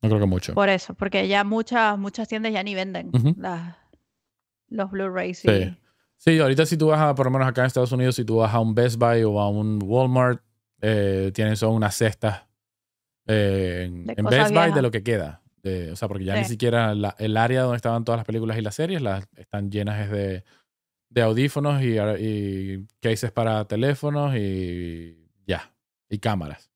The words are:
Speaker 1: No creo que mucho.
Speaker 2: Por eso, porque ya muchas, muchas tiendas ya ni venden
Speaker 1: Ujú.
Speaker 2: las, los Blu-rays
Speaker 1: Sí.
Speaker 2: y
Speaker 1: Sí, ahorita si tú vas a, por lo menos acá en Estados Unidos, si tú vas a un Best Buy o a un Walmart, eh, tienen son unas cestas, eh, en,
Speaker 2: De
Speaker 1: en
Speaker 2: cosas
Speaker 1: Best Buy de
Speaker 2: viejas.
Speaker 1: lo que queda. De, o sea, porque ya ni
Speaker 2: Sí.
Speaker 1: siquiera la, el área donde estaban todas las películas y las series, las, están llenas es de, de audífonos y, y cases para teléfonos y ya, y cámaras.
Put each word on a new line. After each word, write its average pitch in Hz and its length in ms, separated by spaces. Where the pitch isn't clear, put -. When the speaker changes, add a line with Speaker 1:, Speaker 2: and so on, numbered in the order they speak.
Speaker 1:
No 110 80
creo 107 100
que 104 80
mucho. 90 280
Speaker 2:
Por 202 140
eso, 185 260
porque 190 320
ya 196 160
muchas, 220 560
muchas 202 280
tiendas 220 260
ya 190 100
ni 208 100
venden 185 400
Speaker 1:
Ujú. 131 240
Speaker 2:
las, 175 380
los 196 220
Blu-rays 185 500
Speaker 1:
Sí. - 120
Speaker 2:
y 95 260
Speaker 1:
Sí, 160 200
ahorita 139 260
si 160 120
tú 156 100
vas 156 120
a, 151 140
por 131 140
lo 127 40
menos 131 160
acá 127 140
en 127 60
Estados 127 240
Unidos, 127 240
si 120 100
tú 110 120
vas 113 140
a 117 80
un 113 140
Best 117 240
Buy 117 260
o 104 160
a 101 100
un 107 340
Walmart, 127 580
eh, 98 520
tienen 107 220
son 110 200
unas 107 200
cestas, 107 480
eh, 98 580
en, 87 220
Speaker 2:
De 113 100
Speaker 1:
en 104 80
Speaker 2:
cosas 123 140
Speaker 1:
Best - 120
Buy - 100
de 170 40
Speaker 2:
viejas. 151 160
Speaker 1:
lo 123 100
que 107 120
queda. 92 400
De, 90 300
o 85 40
sea, 107 120
porque 98 180
ya 95 100
ni 104 80
Speaker 2:
Sí. - 80
Speaker 1:
siquiera 117 440
la, 104 240
el 107 180
área 123 240
donde 127 140
estaban 117 280
todas 113 140
las 113 80
películas 113 320
y 113 40
las 107 120
series, 170 300
las, 98 320
están 101 340
llenas 104 360
es 101 60
de, 98 320
de 120 120
audífonos 135 640
y, 117 160
y 101 880
cases 113 320
para 110 340
teléfonos 143 680
y 87 880
ya, 90 260
y 104 80
cámaras. 90 580